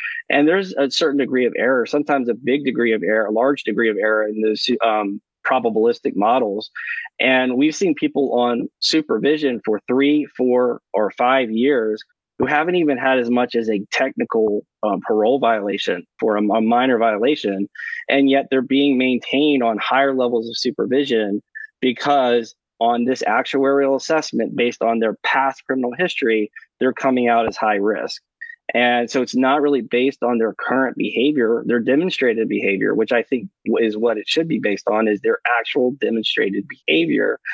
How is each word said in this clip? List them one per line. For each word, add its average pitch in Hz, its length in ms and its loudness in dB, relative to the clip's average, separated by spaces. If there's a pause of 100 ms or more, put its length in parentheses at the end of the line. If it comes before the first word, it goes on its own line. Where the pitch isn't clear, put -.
(300)
And 143 180 2
there's 190 260 0
a 139 160 0
certain 143 280 0
degree 127 280 0
of 113 120 0
error, 120 280 2
sometimes 143 440 -2
a 120 60 0
big 127 280 -2
degree 117 300 0
of 104 100 -2
error, 107 220 2
a 104 60 -4
large 131 320 0
degree 110 260 0
of 104 80 -2
error 107 300 2
in 107 140 -4
those, 110 280 0 (160)
um, 104 340 0 (260)
probabilistic 117 680 0
models. 107 540 0 (500)
And 127 380 2
we've 151 180 2
seen 170 200 0
people 139 440 0
on 120 300 0 (100)
supervision 143 840 0
for 104 220 -2
three, 143 400 2 (100)
four, 123 420 2 (140)
or 104 180 0
five 123 400 2
years 110 500 0 (380)
who 131 60 0
haven't 151 300 0
even 147 220 2
had 131 220 2
as 120 100 -2
much 123 260 0
as 113 140 -2
a 104 120 0 (100)
technical, 110 760 -2 (180)
um, 101 180 -2
parole 110 380 2
violation 101 680 -2 (140)
for 107 180 0
a, 107 40 0
a 107 200 2
minor 120 360 2
violation. 107 680 0 (400)
And 139 220 2
yet 135 200 2
they're 131 120 2
being 135 360 2
maintained 131 640 0
on 113 140 0
higher 135 360 0
levels 120 340 -2
of 113 100 -8
supervision 110 840 0 (400)
because 127 760 2 (240)
on 120 260 0
this 127 180 -2
actuarial 135 720 2
assessment, 131 600 -2
based 120 260 0
on 113 180 0
their 110 240 0
past 135 420 -2
criminal 127 320 -2
history, 113 520 0 (300)
they're 127 120 2
coming 127 360 0
out 117 200 2
as 104 80 -8
high 107 200 0
risk. 101 460 -2 (520)
And 120 360 2
so 135 120 0
it's 120 140 -4
not 131 260 4
really 143 200 2
based 123 420 -2
on 123 140 0
their 113 160 0
current - 440 -2
behavior, 117 680 0
their 120 140 0
demonstrated 123 680 0
behavior, 104 460 0
which 110 160 0
I 117 100 2
think 113 280 -4 (160)
w-, 113 200 0
is 107 100 -2
what 110 220 -2
it 104 100 -10
should 165 200 0
be 127 120 -2
based 101 280 -4
on, 110 200 2
is 104 140 0
their 113 180 0 (200)
actual 127 320 0
demonstrated 107 760 -2
behavior, 151 720 -2 (140)